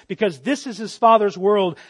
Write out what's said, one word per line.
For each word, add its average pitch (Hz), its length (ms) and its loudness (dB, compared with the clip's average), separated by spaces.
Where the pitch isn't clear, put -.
because 180 320 -4
this 277 260 -4
is 233 80 -12
his 208 220 -12
Father's 214 400 4
world, 190 400 0